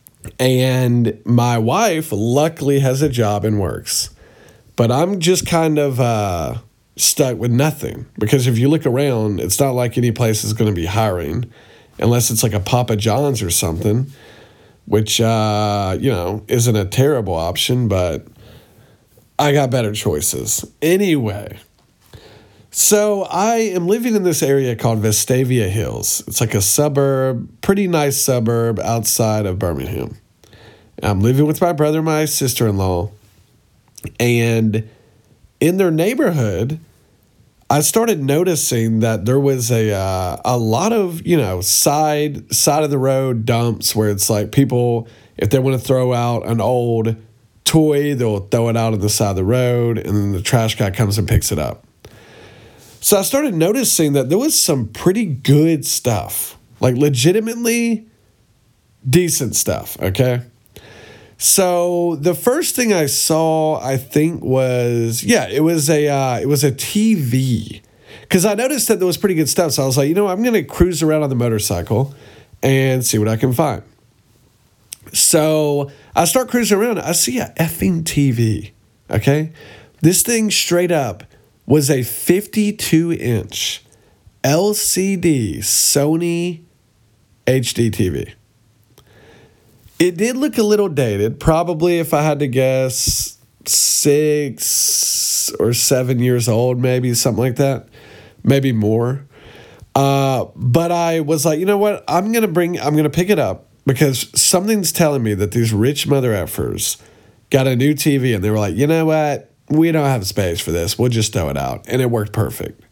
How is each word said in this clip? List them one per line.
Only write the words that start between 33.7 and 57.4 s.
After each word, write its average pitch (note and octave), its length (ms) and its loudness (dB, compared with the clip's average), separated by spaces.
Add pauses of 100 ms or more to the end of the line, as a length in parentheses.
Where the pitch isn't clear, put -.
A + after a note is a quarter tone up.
and A#2 680 0 (720)
in F3 160 2
their F#3+ 140 2
neighborhood, D#3 880 0 (880)
I D3 120 4
started A3 420 2
noticing C3+ 800 0
that A2 240 0
there C3 160 2
was C3 320 0
a, A2 180 2
uh, F#2+ 540 -2
a B2 120 2
lot A#2+ 360 0
of, F3+ 340 -2
you E3+ 100 2
know, F#2+ 260 0
side, D3+ 920 0
side D3+ 300 2
of C#3+ 60 0
the C3+ 80 0
road C3 460 0
dumps A#2 520 -2
where G#2+ 120 2
it's G2+ 220 0
like G#2+ 220 -2
people, A#2+ 560 0 (280)
if - 140 0
they C3+ 80 4
wanna C3 200 0
throw B2+ 340 0
out A#2+ 340 -2
an A2+ 140 -2
old A#2 560 0 (480)
toy, D3 500 2
they'll G#2+ 320 -2
throw A#2 220 0
it A2+ 80 0
out A2+ 160 0
on G#2 80 0
the G#2 80 2
side G#2 220 0
of F#2 60 -2
the F#2+ 80 0
road, A#2+ 540 2
and - 160 -4
then G2+ 180 0
the F#2 100 -2
trash A2+ 340 0
guy G2+ 140 0
comes G#2 280 -2
and F2+ 80 0
picks - 240 0
it - 80 -4
up. C2 260 -6 (1160)
So - 180 2
I G3 40 0
started C4+ 320 0
noticing E3+ 580 0
that C3 160 0
there F3 100 2
was D4 220 0
some C3 260 0
pretty G3 380 0
good D3 640 2
stuff, - 720 -4 (240)
like, B2 160 2
legitimately A3 1120 0 (1000)